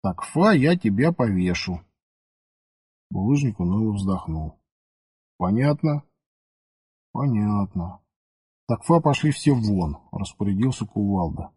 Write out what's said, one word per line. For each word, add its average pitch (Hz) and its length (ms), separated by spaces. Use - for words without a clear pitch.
"Так 92 200
фа 202 300
я 160 240
тебя 117 340
повешу". 92 680
Булыжник 117 500
уныло 104 340
вздохнул. 90 680
"Понятно". 143 680
"Понятно. 104 880
Так 113 160
фа 170 160
пошли 147 320
все 143 220
вон", 98 440
распорядился 101 720
Кувалда. 92 720